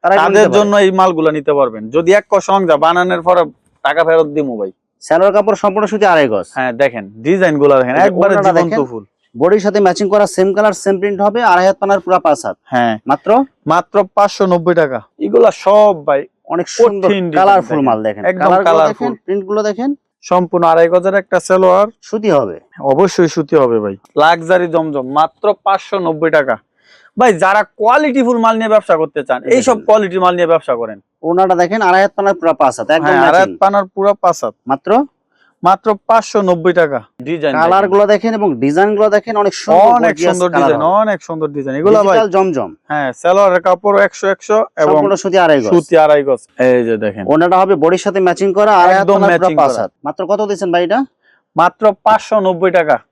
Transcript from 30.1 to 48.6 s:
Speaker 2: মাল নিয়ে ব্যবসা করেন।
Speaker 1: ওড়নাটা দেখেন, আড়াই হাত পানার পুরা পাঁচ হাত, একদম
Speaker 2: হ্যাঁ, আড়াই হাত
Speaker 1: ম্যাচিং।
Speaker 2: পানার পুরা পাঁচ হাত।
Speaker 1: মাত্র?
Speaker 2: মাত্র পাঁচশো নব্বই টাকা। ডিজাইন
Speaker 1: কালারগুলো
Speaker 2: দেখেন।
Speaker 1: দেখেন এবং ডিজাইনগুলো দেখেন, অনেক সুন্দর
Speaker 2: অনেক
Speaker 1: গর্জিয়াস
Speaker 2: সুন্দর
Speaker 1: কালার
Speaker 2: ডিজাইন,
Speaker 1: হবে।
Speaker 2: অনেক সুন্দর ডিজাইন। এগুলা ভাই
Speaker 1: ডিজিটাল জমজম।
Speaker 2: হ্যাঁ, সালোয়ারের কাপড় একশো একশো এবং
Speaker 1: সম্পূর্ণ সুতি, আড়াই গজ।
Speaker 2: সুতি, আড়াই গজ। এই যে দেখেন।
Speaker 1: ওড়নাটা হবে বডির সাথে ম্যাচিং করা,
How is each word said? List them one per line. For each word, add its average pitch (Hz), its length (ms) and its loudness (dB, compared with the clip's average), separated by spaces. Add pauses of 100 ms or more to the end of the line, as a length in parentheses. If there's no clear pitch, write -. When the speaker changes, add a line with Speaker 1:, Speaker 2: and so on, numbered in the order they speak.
Speaker 2:
মাল 180 140 2
নিয়ে 170 140 0
ব্যবসা 147 280 -2
করেন। 110 180 -10 (240)
Speaker 1:
ওড়নাটা 185 400 0
দেখেন, 196 260 -2
আড়াই 185 160 4
হাত 202 120 -2
পানার 196 180 0
পুরা 165 260 -2
পাঁচ 131 180 2
হাত, 117 120 -8
একদম 156 160 0
Speaker 2:
হ্যাঁ, 139 220 2
আড়াই 165 120 4
হাত 190 80 2
Speaker 1:
ম্যাচিং। 185 140 -4
Speaker 2:
পানার 196 220 0 (100)
পুরা 196 180 0 (100)
পাঁচ 175 220 0
হাত। 107 100 -6 (120)
Speaker 1:
মাত্র? 139 240 -4 (720)
Speaker 2:
মাত্র 190 240 0 (220)
পাঁচশো 220 340 0
নব্বই 175 380 0
টাকা। 143 200 -2 (220)
ডিজাইন 147 400 -4
Speaker 1:
কালারগুলো 190 440 2
Speaker 2:
দেখেন। 208 60 0
Speaker 1:
দেখেন 220 260 -2
এবং 202 100 -2 (140)
ডিজাইনগুলো 202 540 0
দেখেন, 220 260 -4
অনেক 202 200 -2
সুন্দর 196 360 4
Speaker 2:
অনেক 170 120 2
Speaker 1:
গর্জিয়াস 165 220 -2
Speaker 2:
সুন্দর 180 180 -2
Speaker 1:
কালার 139 180 0
Speaker 2:
ডিজাইন, 147 140 0
Speaker 1:
হবে। 185 200 0
Speaker 2:
অনেক 208 160 -2 (100)
সুন্দর 156 280 -8
ডিজাইন। 135 200 -8
এগুলা 202 220 2
ভাই 202 80 2
Speaker 1:
ডিজিটাল 208 280 2
জমজম। 165 360 -2 (200)
Speaker 2:
হ্যাঁ, 147 180 -4 (140)
সালোয়ারের 185 440 2
কাপড় 190 300 0 (100)
একশো - 280 -6
একশো 214 220 -4 (260)
এবং 151 120 2
Speaker 1:
সম্পূর্ণ 196 280 2
সুতি, 190 220 0
আড়াই 151 160 4
গজ। 113 120 -2
Speaker 2:
সুতি, 170 220 0 (100)
আড়াই 147 240 4
গজ। 127 120 -2 (180)
এই 127 300 2
যে 117 60 0 (100)
দেখেন। 101 260 -6
Speaker 1:
ওড়নাটা 170 300 2
হবে 190 220 2
বডির 180 240 2
সাথে 196 140 -2
ম্যাচিং 180 280 0 (100)
করা, 214 180 4